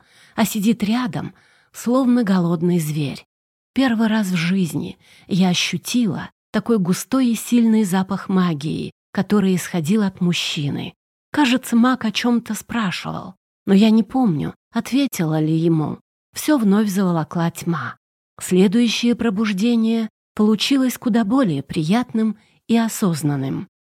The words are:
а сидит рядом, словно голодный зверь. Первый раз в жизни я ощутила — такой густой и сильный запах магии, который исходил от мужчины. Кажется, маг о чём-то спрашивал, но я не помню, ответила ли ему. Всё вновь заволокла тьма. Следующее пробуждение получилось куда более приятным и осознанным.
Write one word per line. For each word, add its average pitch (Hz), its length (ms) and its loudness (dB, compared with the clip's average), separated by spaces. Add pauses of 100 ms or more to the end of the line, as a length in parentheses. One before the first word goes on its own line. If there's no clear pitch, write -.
(360)
а 220 80 2
сидит 214 400 0
рядом, 226 500 -4 (380)
словно 247 500 2
голодный 175 560 2
зверь. 151 480 -4 (480)
Первый 233 320 2
раз 214 220 0
в 185 80 -2
жизни 175 600 -2 (300)
я 185 220 2
ощутила — 185 840 -2 (260)
такой 220 220 0
густой 202 500 0
и 233 60 0
сильный 226 500 2
запах 190 460 -2
магии, 165 600 -2 (220)
который 190 420 2
исходил 180 480 -2
от 190 200 -2
мужчины. 170 720 -4 (360)
Кажется, 254 460 0
маг 247 300 2
о 220 40 0
чём-то 233 440 -2
спрашивал, 185 800 -6 (320)
но 196 80 4
я 214 160 6
не 220 120 4
помню, 190 520 -2 (180)
ответила 233 640 -2
ли 156 160 0
ему. 160 440 0 (360)
Всё 302 220 0
вновь 214 320 2
заволокла 175 600 0
тьма. 151 480 -6 (420)
Следующее 220 720 2
пробуждение 226 960 0 (260)
получилось 240 600 2
куда 233 280 0
более 196 380 0
приятным 220 760 -2 (300)
и 226 100 2
осознанным. 156 880 -2 (120)